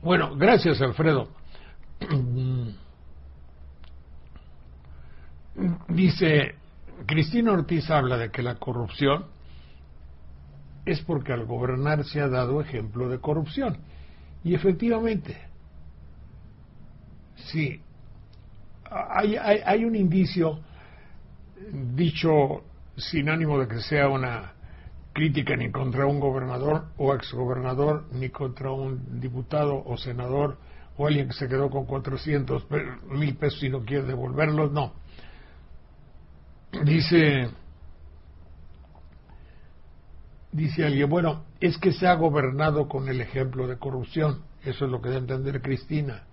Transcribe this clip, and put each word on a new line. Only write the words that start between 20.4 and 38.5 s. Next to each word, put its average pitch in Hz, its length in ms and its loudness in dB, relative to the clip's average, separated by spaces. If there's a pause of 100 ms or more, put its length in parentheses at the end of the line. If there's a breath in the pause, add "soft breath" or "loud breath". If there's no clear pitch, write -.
dicho 147 920 2 (340)
sin 151 320 -2
ánimo 156 300 2
de 131 80 0
que 110 120 -4
sea 143 280 4
una 127 460 -2 (600 loud breath)
crítica 147 420 2
ni 117 160 -2
contra 131 340 0
un 143 140 2
gobernador 135 680 0 (100)
o 139 160 4
exgobernador, 127 960 0
ni 127 180 -4
contra 135 420 -4
un 131 480 -4
diputado 135 680 0
o - 120 -4
senador 127 600 -2 (400 loud breath)
o 143 100 2
alguien 143 200 4
que 123 60 -6
se 135 140 -4
quedó 135 220 2
con 135 160 -2
cuatrocientos 131 800 -2 (440)
mil 139 260 0
pesos 143 280 -2
y 135 60 0
no 127 140 -2
quiere 135 200 0
devolverlos, 139 680 2
no. 143 220 -2 (1900 loud breath)
Dice, 151 640 6 (3000 soft breath)